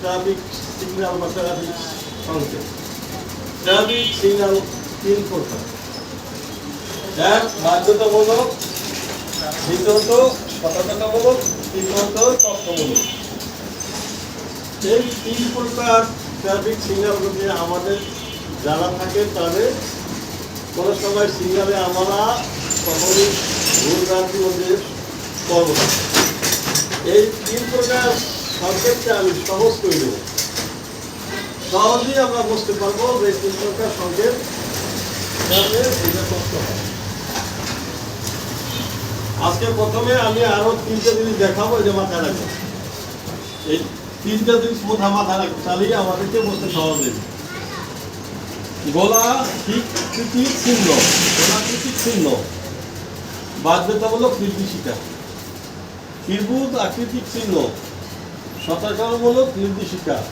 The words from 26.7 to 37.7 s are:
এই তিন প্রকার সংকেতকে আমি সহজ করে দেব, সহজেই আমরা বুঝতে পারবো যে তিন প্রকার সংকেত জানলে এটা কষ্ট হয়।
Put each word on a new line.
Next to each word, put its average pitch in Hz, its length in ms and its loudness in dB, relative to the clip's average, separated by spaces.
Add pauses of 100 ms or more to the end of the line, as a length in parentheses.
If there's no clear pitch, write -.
এই 214 200 8 (140)
তিন 226 140 -2 (120)
প্রকার 247 400 2 (500)
সংকেতকে 220 500 2
আমি 196 180 4 (180)
সহজ 196 340 4
করে 160 180 2
দেব, 131 140 0 (1600)
সহজেই 240 480 4
আমরা 233 220 2
বুঝতে 214 320 0
পারবো 208 520 2
যে 196 60 4
তিন 196 200 0 (100)
প্রকার 208 280 -2 (100)
সংকেত 185 340 2 (1160)
জানলে 196 300 2
এটা 175 520 0
কষ্ট - 240 -2
হয়। - 240 -4 (2750)